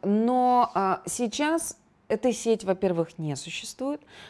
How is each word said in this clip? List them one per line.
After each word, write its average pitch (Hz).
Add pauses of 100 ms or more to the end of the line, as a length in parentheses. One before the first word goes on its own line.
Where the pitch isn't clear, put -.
Но, 247
а, 190
сейчас 294 (300)
этой 226
сети, 220
во-первых, 180
не 151
существует. 254 (300)